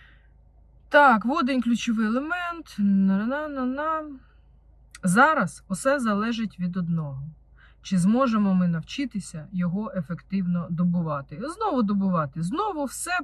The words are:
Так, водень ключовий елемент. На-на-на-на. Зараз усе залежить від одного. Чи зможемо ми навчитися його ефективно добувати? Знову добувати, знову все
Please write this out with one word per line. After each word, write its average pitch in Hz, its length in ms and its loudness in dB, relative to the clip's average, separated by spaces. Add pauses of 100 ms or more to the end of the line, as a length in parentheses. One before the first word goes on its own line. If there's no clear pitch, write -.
(880)
Так, 269 360 6
водень 262 380 0
ключовий 226 440 0
елемент. 320 720 -4
На-на-на-на. 254 1300 0 (960)
Зараз 240 680 4
усе 269 320 0
залежить 220 580 -2
від 180 180 -4
одного. 160 460 -4 (600)
Чи 190 140 0
зможемо 214 560 4
ми 180 140 4
навчитися 170 840 -6
його 185 440 -2
ефективно 175 720 -4
добувати? 160 720 -2
Знову 339 400 -2
добувати, 190 600 0
знову 311 420 -2
все 349 400 -4